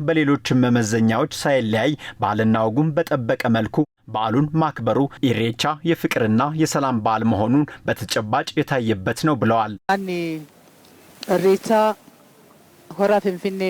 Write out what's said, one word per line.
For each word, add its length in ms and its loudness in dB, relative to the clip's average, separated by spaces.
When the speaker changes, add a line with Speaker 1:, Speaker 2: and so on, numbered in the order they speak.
Speaker 1:
በሌሎችም 600 2
መመዘኛዎች 720 2
ሳይለያይ 560 0
ባህልና 440 2
ወጉን 300 0
በጠበቀ 580 -2
መልኩ 260 0
በዓሉን 460 0
ማክበሩ 440 0
ኢሬቻ 520 0
የፍቅርና 580 0
የሰላም 420 0
በዓል 240 0
መሆኑን 400 2
በተጨባጭ 680 -4
የታየበት 680 -2
ነው 140 2
ብለዋል። 380 0
Speaker 2:
አኒ 200 -2
ኢሬቻ 380 2
ሆራ 300 2
ፊንፊኔ 500 -4